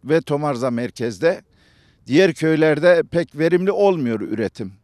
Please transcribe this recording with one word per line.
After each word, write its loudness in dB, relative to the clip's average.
ve 2
Tomarza -4
merkezde. -4
Diğer 2
köylerde 2
pek -4
verimli 0
olmuyor 0
üretim. -6